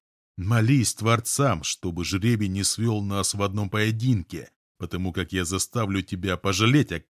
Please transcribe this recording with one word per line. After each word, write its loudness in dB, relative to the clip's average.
Молись 2
творцам, 0
чтобы -6
жребий 0
не -2
свел 0
нас -2
в -2
одном -2
поединке, 0
потому -4
как -4
я 0
заставлю -2
тебя -4
пожалеть 2
о -6